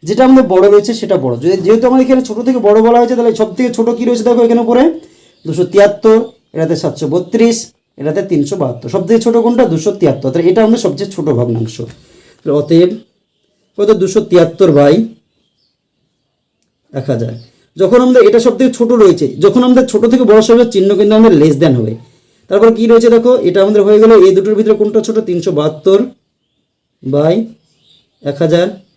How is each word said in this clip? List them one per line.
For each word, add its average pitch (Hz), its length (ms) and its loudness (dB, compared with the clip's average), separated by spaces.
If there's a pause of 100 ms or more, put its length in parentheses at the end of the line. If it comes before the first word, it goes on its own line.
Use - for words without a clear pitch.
যেটা 208 220 0
আমাদের 262 240 4
বড় 190 220 2
রয়েছে 202 220 2
সেটা 202 240 -4
বড়। 127 200 -4
যে-, 180 240 -2
যেহেতু 226 260 0
আমাদের 254 180 2
এখানে 262 160 0
ছোট 226 240 -8
থেকে 254 140 -2
বড় 208 220 2
বলা 233 180 2
হয়েছে, 240 160 0
তাহলে 233 200 0
সব 220 200 -4
থেকে 247 180 -4
ছোট 226 160 -2
কি 233 160 -4
রয়েছে 233 180 -2
দেখো 233 200 0
এখানে 233 180 0
উপরে? 254 380 -2 (480)
দুশো 160 180 -4
তিয়াত্তর, 202 520 2 (360)
এটাতে 160 220 -4
সাতশো 147 320 -8
বত্রিশ, 220 640 -2 (260)
এটাতে 151 240 -6
তিনশো 160 340 -4
বাহাত্তর। 131 340 -8
সব 180 180 -6
থেকে 226 120 2
ছোট 233 180 -2
কোনটা? 233 280 0
দুশো 165 260 -4
তিয়াত্তর। 147 400 -2
তাহলে 170 180 -2
এটা 220 140 2
আমাদের 226 160 2
সবচেয়ে 190 320 -6
ছোট 165 140 -10
ভগ্নাংশ। 120 560 -4
তাহলে - 680 -14
অতএব 160 380 0 (880)
কত? 208 140 -2
দুশো 190 300 0
তিয়াত্তর 175 500 0
বাই 143 360 2 (1900)
এক 139 160 -10
হাজার। 117 240 -6 (440)
যখন 190 240 2
আমাদের 254 280 2
এটা 226 100 2
সব 233 180 0
থেকে 262 160 0
ছোট 233 180 -2
রয়েছে, 190 360 2 (120)
যখন 202 240 2
আমাদের 254 240 2
ছোট 214 180 -2
থেকে 247 180 2
বড় 214 180 4
সব 233 280 2
চিহ্ন 196 260 0
কিন্তু 208 200 2
আমাদের 214 260 4
less 151 220 2
than 151 120 2
হবে। 113 200 -4 (520)
তারপর 214 260 2
কি 226 140 -2
রয়েছে 226 220 4
দেখো, 233 280 2
এটা 180 240 0
আমাদের 208 220 0
হয়ে 208 160 4
গেল, 226 120 6
এই 190 240 6
দুটোর 196 200 0
ভিতরে 214 200 0
কোনটা 214 260 -2
ছোট? 220 180 -4
তিনশো 180 320 -6
বাহাত্তর 156 520 -2 (1000)
বাই 156 420 -2 (760)
এক 139 180 -8
হাজার। 170 580 -4